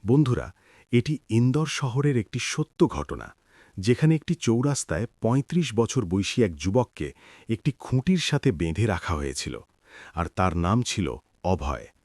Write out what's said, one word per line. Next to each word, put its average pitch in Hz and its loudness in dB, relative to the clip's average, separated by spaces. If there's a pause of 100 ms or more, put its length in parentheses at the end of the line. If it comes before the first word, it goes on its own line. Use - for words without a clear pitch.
বন্ধুরা, 120 2 (460)
এটি 120 2 (160)
ইন্দোর 127 2
শহরের 139 0
একটি 117 -4
সত্য - -6
ঘটনা, 73 -6 (500)
যেখানে 123 4
একটি 156 -2
চৌরাস্তায় 120 0 (160)
পঁয়ত্রিশ 139 2
বছর 117 2
বয়সী 95 -2
এক 90 2
যুবককে 95 -2 (420)
একটি 113 -2
খুঁটির 180 0
সাথে 143 0
বেঁধে 82 0
রাখা 92 -2
হয়েছিল, 69 -6 (580)
আর 85 -4 (100)
তার 92 2
নাম 87 2
ছিল 98 -4 (360)
অভয়। 76 -2 (180)